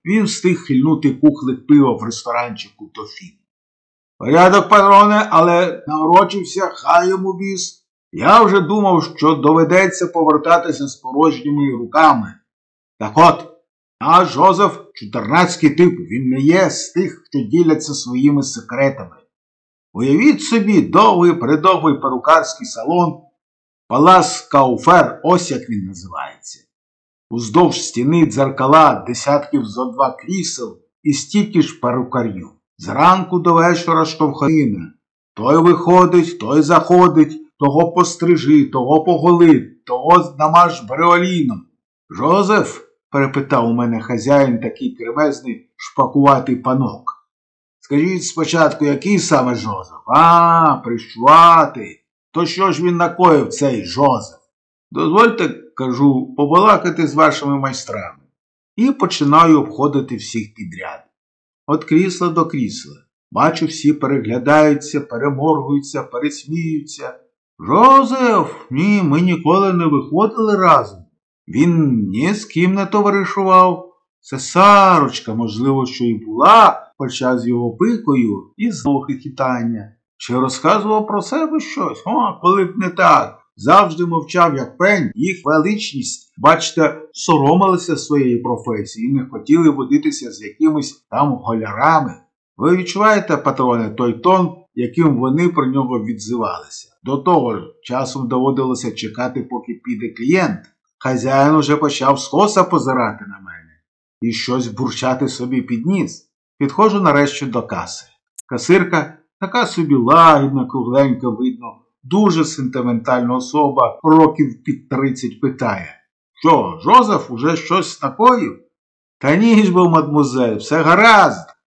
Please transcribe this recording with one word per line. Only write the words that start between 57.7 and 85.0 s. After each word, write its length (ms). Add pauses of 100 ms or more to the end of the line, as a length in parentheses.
І 160
починаю 680
обходити 560
всіх 380
підряд. 480 (640)
От 180
крісла 440
до 180
крісла. 480 (380)
Бачу, 340
всі 260
переглядаються, 1080
переморгуються, 1040
пересміються. 1160 (480)
Жозеф? 1040
Ні, 340
ми 160
ніколи 520
не 140
виходили 680
разом. 420 (500)
Він 600
ні 260
з 100
ким 300
не 120
товаришував. 1080 (280)
Це 180
Сарочка, 960
можливо, 520
що 180
і 100
була, 840
хоча 400
з 100
його 280
пикою 800
і 140
знову 300
хихітання. 920 (240)
Чи 220
розказував 680
про 160
себе 380
щось? 460
О, 360
коли 220
б 140
не 120
так. 480 (180)
Завжди 500
мовчав, 500
як 220
пень. 360